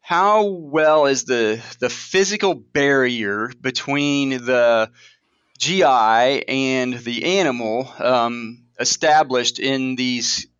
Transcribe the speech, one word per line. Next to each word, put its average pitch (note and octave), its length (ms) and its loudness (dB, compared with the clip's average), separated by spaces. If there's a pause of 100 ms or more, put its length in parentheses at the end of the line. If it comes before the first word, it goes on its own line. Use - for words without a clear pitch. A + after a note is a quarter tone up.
how G3+ 460 2
well D#3 600 2
is C#3 180 0
the, A2+ 380 0 (160)
the B2 100 -2
physical G3 680 -2
barrier B2 1040 0
between C#3 680 -2
the A#2+ 600 2 (680)
G F3+ 260 0
I B2 640 4
and C3 460 -2
the A#2+ 440 -4
animal, B2 500 -2 (120)
um, A#2+ 640 -2 (160)
established C3 800 0
in C3 340 -2
these B2 540 -4 (120)